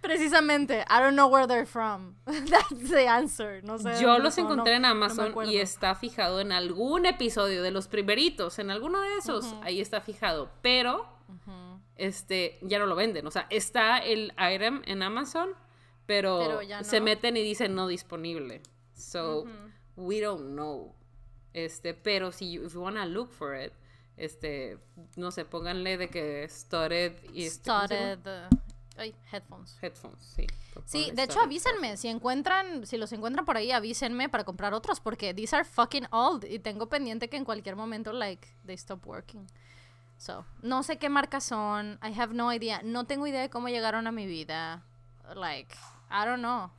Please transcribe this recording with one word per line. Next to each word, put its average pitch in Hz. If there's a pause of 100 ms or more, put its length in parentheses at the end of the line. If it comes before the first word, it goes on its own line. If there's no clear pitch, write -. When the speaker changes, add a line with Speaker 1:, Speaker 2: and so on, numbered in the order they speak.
Speaker 1:
Precisamente. 302
I 226
don't 269
know 277
where 262
they're 240
from. 202
<laughs> -
That's 277
the 269
answer. 233
No 214
sé 208
Speaker 2:
Yo 254
Speaker 1:
dónde 247
Speaker 2:
los 302
Speaker 1:
son, 349
Speaker 2:
encontré 240
Speaker 1:
no, 254
Speaker 2:
en 233
Speaker 1:
no -
me 208
Speaker 2:
Amazon 220
Speaker 1:
acuerdo. 220
Speaker 2:
y 208
está 190
fijado 190
en 196
algún 190
episodio 214
de 185
los 196
primeritos. 208
En 202
alguno 311
de 403
esos, 262
Speaker 1:
Ujú. 214
Speaker 2:
ahí 185
está 214
fijado. 175 (120)
Pero, 254 (220)
Speaker 1:
Ujú. 185 (160)
Speaker 2:
este, 190
ya 190
no 208
lo 185
venden. 185
O 156
sea, 185
está 220
el 220
item 196
en 196
Amazon, 277 (560)
pero 190
Speaker 1:
Pero 156
ya 208
Speaker 2:
se 220
Speaker 1:
no. 214
Speaker 2:
meten 220
y 220
dicen 208
no 185
disponible. 165 (340)
So, 160
Speaker 1:
Ujú. 233 (460)
Speaker 2:
we 185
don't 165
know. 143 (580)
Este, 165
pero 185
si 175
you, 156
if 165
you 175
wanna 196
look 208
for 139
it, - (420)
este, 143 (400)
no 180
sé, 175
pónganle 180
de 180
que 143
studded 170 (200)
y 170
este, 165
¿cómo 202
se 208
llama? 196
Speaker 1:
Studded, 180
uh, 254 (400)
ay, 220 (160)
headphones. -
Speaker 2:
Headphones, -
sí. - (400)
Speaker 1:
Sí, -
Speaker 2:
Ponle 240
Speaker 1:
de 262
hecho, 254
Speaker 2:
studded 453
Speaker 1:
avísenme, 349 (100)
Speaker 2:
headphones. 208
Speaker 1:
si 240
encuentran, 277
si 240
los 214
encuentran 240
por 330
ahí, 240
avísenme 240
para 240
comprar 190
otros, 233
porque 214
these 214
are -
fucking 240
old, 233
y 220
tengo 214
pendiente 233
que 285
en 269
cualquier 196
momento, 220
like, 208 (200)
they 185
stop 185
working. - (720)
So, - (160)
no 254
sé 302
qué 302
marca 285
son, 208
I 220
have 226
no 240
idea, 220
no 233
tengo 285
idea 269
de 262
cómo 247
llegaron 226
a 226
mi 220
vida, 165 (500)
like, 156 (380)
I 202
don't 247
know 233